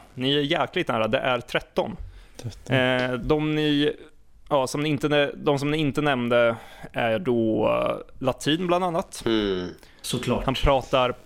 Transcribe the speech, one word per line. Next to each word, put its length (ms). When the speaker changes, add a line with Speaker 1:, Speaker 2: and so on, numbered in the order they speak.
Speaker 1:
Ni 220
är 40
jäkligt 480
nära. 200
Det 100
är 220
tretton. 560
Speaker 2:
Tretton. 400
Speaker 1:
Eh, 360
de 420
ni, 380
ja, 180
som 140
ni 80
inte 200
nä-, 260
de 240
som 120
ni 80
inte 240
nämnde 540
är 260
då, 500
eh, 280
latin 420
bland 180
annat. 420
Speaker 3:
Mm. 420
Speaker 4:
Såklart. 440
Speaker 1:
Han 100
pratar 580